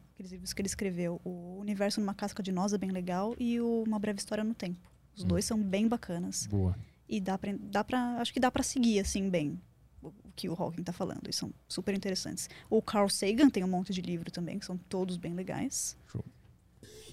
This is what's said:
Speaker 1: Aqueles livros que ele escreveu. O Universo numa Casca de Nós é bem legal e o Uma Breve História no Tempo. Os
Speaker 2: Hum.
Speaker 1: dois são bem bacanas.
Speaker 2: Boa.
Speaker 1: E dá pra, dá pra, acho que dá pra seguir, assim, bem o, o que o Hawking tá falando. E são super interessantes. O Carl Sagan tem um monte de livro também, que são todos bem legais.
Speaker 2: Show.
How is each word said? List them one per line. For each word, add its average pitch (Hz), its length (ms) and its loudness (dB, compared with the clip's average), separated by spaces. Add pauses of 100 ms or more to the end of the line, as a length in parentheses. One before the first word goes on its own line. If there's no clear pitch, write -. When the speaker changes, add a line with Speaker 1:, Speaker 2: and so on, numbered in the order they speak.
(160)
Speaker 1:
Aqueles 185 160 -12
livros 185 220 -8
que - 80 -4
ele 196 60 0
escreveu. 175 560 -2
O 180 360 -8
Universo 208 420 2
numa 196 140 2
Casca 202 260 -4
de 190 100 -2
Nós 190 220 4
é 208 40 4
bem 190 120 -2
legal 185 500 0
e 240 220 2
o 233 260 4
Uma 214 120 2
Breve 208 200 0
História 214 240 -2
no 220 120 0
Tempo. 180 240 -6 (360)
Os 185 80 -8
Speaker 2:
Hum. 180 40 0
Speaker 1:
dois 180 180 4
são 214 160 2
bem 202 260 4
bacanas. 185 600 -2
Speaker 2:
Boa. 95 280 4 (320)
Speaker 1:
E 214 140 0
dá 190 160 0
pra, 202 220 -4
dá 208 240 0
pra, 247 360 0
acho 240 140 -2
que 254 60 0
dá 247 120 6
pra 262 120 2
seguir, 233 360 4
assim, 196 300 0
bem 165 300 0 (420)
o, - 60 -16
o - 280 -20
que 190 140 -6
o 170 40 -2
Hawking 170 300 -2
tá 180 80 -4
falando. - 380 -6
E - 40 -6
são - 200 -4 (140)
super 190 260 -4
interessantes. 190 560 -4 (200)
O 220 120 4
Carl 202 260 2
Sagan 226 440 6
tem 190 120 2
um 185 40 2
monte 185 260 0
de 180 80 -2
livro 170 300 -4
também, 175 260 -4
que - 80 -8
são 185 120 -6
todos 185 380 -2
bem 170 200 -4
legais. 185 600 -4 (160)
Speaker 2:
Show. - 140 -6 (880)